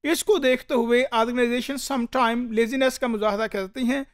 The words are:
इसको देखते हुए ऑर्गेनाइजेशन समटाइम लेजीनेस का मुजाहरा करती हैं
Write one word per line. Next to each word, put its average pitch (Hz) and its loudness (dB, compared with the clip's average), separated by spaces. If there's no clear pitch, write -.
इसको 339 2
देखते 262 2
हुए 240 2
ऑर्गेनाइजेशन 247 0
समटाइम 240 0
लेजीनेस 247 0
का 247 -2
मुजाहरा 214 0
करती 202 -6
हैं 269 0